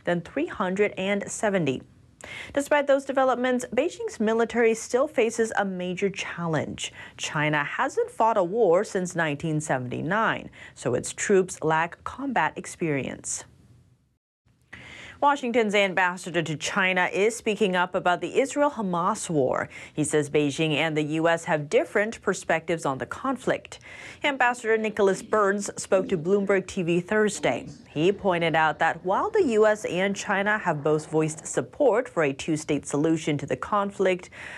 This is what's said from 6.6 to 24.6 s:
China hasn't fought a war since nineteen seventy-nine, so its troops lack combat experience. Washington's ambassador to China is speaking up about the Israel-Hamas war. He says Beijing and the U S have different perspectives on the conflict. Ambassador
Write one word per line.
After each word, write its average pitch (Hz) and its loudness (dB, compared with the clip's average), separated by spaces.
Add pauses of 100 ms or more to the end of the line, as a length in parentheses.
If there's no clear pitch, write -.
China 151 0
hasn't 320 -2
fought 226 2
a 196 4
war 190 4
since 185 -4
nineteen 151 0
seventy-nine, 139 -2 (260)
so 123 -2
its - -4
troops 190 2
lack 160 0
combat 240 -2
experience. - -6 (1800)
Washington's 240 2
ambassador 185 2
to 156 -2
China 185 2
is 214 2
speaking 202 0
up 180 0
about 175 0
the 175 -2
Israel-Hamas 220 0
war. 139 2 (260)
He 151 0
says 147 2
Beijing 151 0
and 156 0
the 156 2
U 160 0
S 165 2
have 151 -2
different 226 0
perspectives 170 -2
on 135 -2
the - -6
conflict. - -4 (440)
Ambassador 247 2